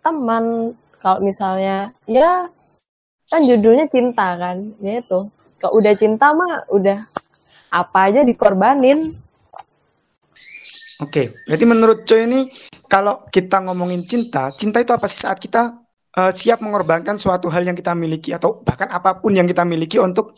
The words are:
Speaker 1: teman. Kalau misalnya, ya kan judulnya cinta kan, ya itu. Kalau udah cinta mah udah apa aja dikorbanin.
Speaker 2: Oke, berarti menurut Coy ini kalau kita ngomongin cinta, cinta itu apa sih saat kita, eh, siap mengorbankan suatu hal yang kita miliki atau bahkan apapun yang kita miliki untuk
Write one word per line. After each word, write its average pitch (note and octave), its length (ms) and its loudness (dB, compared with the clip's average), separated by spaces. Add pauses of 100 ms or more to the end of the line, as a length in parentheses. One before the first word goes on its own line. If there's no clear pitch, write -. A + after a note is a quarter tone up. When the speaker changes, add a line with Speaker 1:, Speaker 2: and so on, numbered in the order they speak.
Speaker 1:
teman. A#3 720 -2 (240)
Kalau F#3+ 240 0
misalnya, G3 720 -4 (160)
ya F4 400 2 (800)
kan D#4+ 160 2
judulnya A#3+ 400 4
cinta A#3+ 480 -2
kan, F3+ 480 -8
ya G3+ 160 -6
itu. G3 320 -6 (300)
Kalau - 160 0
udah G#3 160 4
cinta A3 400 2
mah E4+ 400 -2
udah G3 320 0 (640)
apa F3 300 -2 (100)
aja C4 160 4
dikorbanin. B3+ 880 2 (1900)
Speaker 2:
Oke, C3 400 -4
berarti E3+ 240 0
menurut A3+ 400 2
Coy A3+ 160 4
ini C4 240 -2 (400)
kalau G3+ 400 0
kita F#3 400 0
ngomongin F3+ 400 -4
cinta, A3+ 480 -4
cinta G#3+ 240 -2
itu A#3+ 120 0
apa A#3 120 -2
sih - 160 -6
saat F#3+ 160 -4
kita, A#3 400 -2 (400)
eh, F#3 160 2
siap A3+ 320 -2
mengorbankan F#3+ 560 -2
suatu F3+ 320 -2
hal F3+ 160 0
yang F3+ 80 -4
kita F3+ 160 -4
miliki D#3+ 400 -4
atau A3 320 -4
bahkan - 240 -4
apapun F#3+ 480 0
yang F3+ 80 4
kita F3 200 0
miliki E3 360 -2
untuk F#3+ 380 0